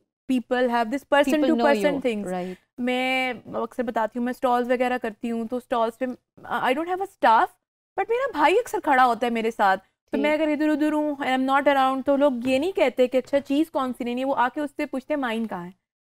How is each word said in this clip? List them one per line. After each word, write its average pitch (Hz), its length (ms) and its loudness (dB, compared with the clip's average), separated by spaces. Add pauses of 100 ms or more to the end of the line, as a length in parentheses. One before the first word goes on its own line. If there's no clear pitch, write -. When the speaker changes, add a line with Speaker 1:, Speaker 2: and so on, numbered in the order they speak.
(300)
Speaker 1:
people 254 380 0
have 233 180 0
this 262 180 -4
person 285 300 4
Speaker 2:
People 302 140 2
Speaker 1:
to - 60 2
Speaker 2:
know 233 120 2
Speaker 1:
person 285 280 2
Speaker 2:
you, 269 100 -6
Speaker 1:
things। 208 240 -2
Speaker 2:
right। 185 280 -6 (240)
Speaker 1:
मैं 254 540 -2 (280)
अक्सर 233 200 -6
बताती 226 360 -2
हूँ, 240 80 -2
मैं 247 60 -4
स्टॉल्स 240 360 0
वगैरह 254 300 0
करती 233 300 -6
हूँ, 233 180 -4
तो 247 140 -6
स्टॉल्स 233 360 -2
पे, 262 100 -4
I - 680 -4
don't 330 140 -4
have 370 120 -4
a 392 80 -6
staff, 247 380 4 (520)
but 392 120 -4
मेरा 494 240 -2
भाई 311 220 4
अक्सर 466 240 -2
खड़ा 262 220 2
होता 240 240 2
है 233 60 -2
मेरे 226 180 -2
साथ। 190 260 2 (360)
तो 277 60 -2
Speaker 2:
ठीक। 277 40 0
Speaker 1:
मैं 302 120 2
अगर 302 140 0
इधर-उधर 302 440 0
हूँ, 302 260 -2
and 262 200 -2
I'm 262 120 0
not 277 180 2
around, 269 360 2
तो 285 120 2
लोग 262 320 2
ये 262 100 2
नहीं 349 140 -2
कहते 262 340 2
कि 254 120 0
अच्छा 277 200 -2
चीज़ 285 320 0
कौन 262 220 -4
सी 240 120 -8
लेनी 240 160 -4
है, 262 40 -4
वो 277 80 -2
आके 254 280 -2
उससे 294 260 -4
पूछते 285 280 -6
हैं, 285 60 -2
"माइन 226 260 -4
कहाँ 185 180 -10
है?" 180 60 -14 (380)